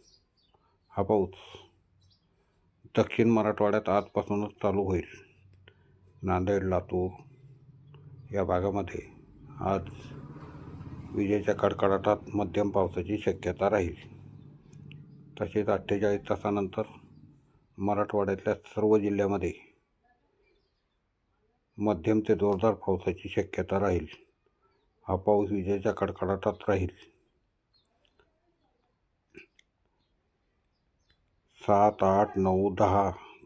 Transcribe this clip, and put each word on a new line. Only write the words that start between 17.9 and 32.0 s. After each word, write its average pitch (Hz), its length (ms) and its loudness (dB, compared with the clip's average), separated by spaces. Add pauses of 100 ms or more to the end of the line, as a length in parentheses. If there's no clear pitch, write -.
सर्व 107 440 2
जिल्ह्यामध्ये 101 540 0 (2250)
मध्यम 107 420 2
ते 107 140 2
जोरदार 101 400 2
पावसाची 92 540 -4
शक्यता 92 520 -4
राहील. 92 260 0 (1040)
हा 95 80 0
पाऊस 101 340 2
विजेच्या 101 420 -2
कडकडाटात 98 600 -2 (160)
राहील. 92 200 0 (4000)
सात, 104 420 4